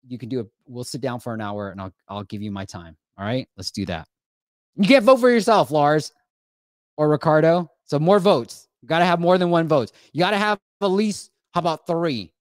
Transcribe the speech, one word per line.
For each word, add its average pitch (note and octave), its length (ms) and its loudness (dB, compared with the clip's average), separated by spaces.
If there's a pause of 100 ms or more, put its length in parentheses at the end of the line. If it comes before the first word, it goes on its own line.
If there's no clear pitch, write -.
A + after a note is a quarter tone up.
You B2 120 -12
can A2+ 100 -12
do B2+ 120 -4
a, G#2+ 40 -6 (220)
we'll B2 180 -12
sit B2 160 -12
down B2 200 -6
for A#2+ 140 -8
an A2 60 -8
hour G#2 300 -8
and F#2+ 100 -14
I'll, F#2+ 120 -12 (160)
I'll G2+ 160 -10
give G2+ 160 -12
you G#2 100 -8
my G2 140 -8
time. E2+ 320 -18 (220)
All G2 60 -8
right. B2 320 -6
Let's F#2 140 -10
do G2+ 160 -6
that. E2 200 -8 (720)
You F#3 120 2
can't C4 160 2
vote B3+ 140 6
for B3 120 4
yourself, G#3+ 400 2
Lars D3+ 420 2 (840)
or D3+ 120 0
Ricardo. D#3 640 2 (140)
So C#3+ 140 -2
more F3+ 200 4
votes. E3+ 500 0 (140)
You - 60 -20
gotta E3 160 2
have F3 160 2
more F3+ 180 4
than F3 120 0
one E3 180 2
vote. C#3 240 0 (200)
You C#3 80 -4
gotta G3 180 0
have G#3 200 0 (220)
at G3+ 60 -2
least, G3+ 440 -2 (220)
how F3 80 -2
about D#3+ 260 -4
three? D#3+ 540 -4